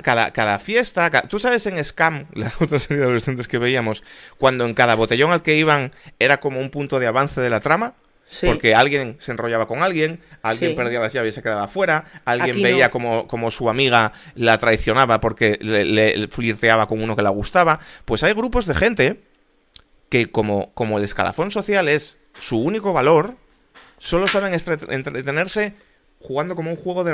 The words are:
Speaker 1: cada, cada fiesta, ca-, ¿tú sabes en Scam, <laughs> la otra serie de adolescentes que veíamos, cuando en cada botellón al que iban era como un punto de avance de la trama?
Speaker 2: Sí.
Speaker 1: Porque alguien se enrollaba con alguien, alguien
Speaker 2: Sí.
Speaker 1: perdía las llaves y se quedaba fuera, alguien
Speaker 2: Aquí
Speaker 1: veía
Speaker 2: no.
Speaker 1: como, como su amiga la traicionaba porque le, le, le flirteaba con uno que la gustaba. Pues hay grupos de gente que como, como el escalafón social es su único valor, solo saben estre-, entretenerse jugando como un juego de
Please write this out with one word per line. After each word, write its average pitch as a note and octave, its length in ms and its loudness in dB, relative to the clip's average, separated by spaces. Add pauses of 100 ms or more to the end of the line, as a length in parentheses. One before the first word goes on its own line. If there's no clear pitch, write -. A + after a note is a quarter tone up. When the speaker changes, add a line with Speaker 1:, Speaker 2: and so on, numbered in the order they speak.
Speaker 1:
cada, A#2 280 2
cada G#2 280 0
fiesta, G3+ 500 -2
ca-, C#3 140 2
¿tú G#3 160 -6
sabes B3 260 0
en F3+ 180 -4
Scam, D#3 460 -2
<laughs> - 60 -20
la G#2 240 -6
otra D3+ 180 0
serie C#3+ 200 -4
de C#3+ 80 0
adolescentes B2 420 -2
que B2+ 100 -2
veíamos, A#2+ 460 -2 (340)
cuando C3 280 2
en A#2 100 -2
cada A#2+ 180 4
botellón A#2 380 2
al E3+ 100 2
que D#3 140 0
iban D3 360 2 (280)
era C3+ 200 2
como C3+ 200 -6
un C3+ 100 -6
punto C#3 300 -4
de B2 80 0
avance C3 340 0
de B2 80 0
la A2 120 0
trama? G#3 340 -2 (320)
Speaker 2:
Sí. - 200 -6
Speaker 1:
Porque A#2+ 260 4
alguien C3 460 2
se - 140 -10
enrollaba A2+ 340 -2
con C3+ 160 -4
alguien, E3 360 -2 (220)
alguien A#2 300 -2
Speaker 2:
Sí. D3+ 40 -6
Speaker 1:
perdía A#2+ 240 -2
las A2+ 140 -2
llaves A#2+ 160 -2
y G#2 60 -6
se A2+ 80 -12
quedaba G#2 240 -2
fuera, E3+ 380 -2 (200)
alguien B2 300 0
Speaker 2:
Aquí - 80 0
Speaker 1:
veía B2+ 240 4
Speaker 2:
no. - 40 -8
Speaker 1:
como, A#2+ 360 -2
como A2+ 240 -4
su B2 180 -2
amiga A#2+ 440 2 (200)
la A2+ 240 4
traicionaba A#2 600 2
porque A2 420 0
le, G#2 240 0
le, G#2+ 320 4
le G#2 100 -4
flirteaba A2+ 600 0
con A2 160 -4
uno A2 120 -4
que G#2 60 0
la G#2 80 4
gustaba. D3+ 500 2 (240)
Pues A2+ 200 -2
hay F#3 100 2
grupos A3+ 320 -2
de E3+ 80 -2
gente G3+ 460 0 (920)
que A#2+ 220 2
como, G#2 420 -2
como G#2+ 240 -4
el G#2 60 -2
escalafón G2+ 480 -4
social G3+ 360 -2
es D3 300 -2 (160)
su - 260 -6
único G3 340 -2
valor, D#3+ 420 4 (640)
solo F3+ 260 -2
saben G3 300 0
estre-, E3 360 -6
entretenerse D3 840 -4 (460)
jugando D#3 360 -6
como E3 160 -6
un E3 60 -6
juego F3+ 260 -4
de E3 100 -2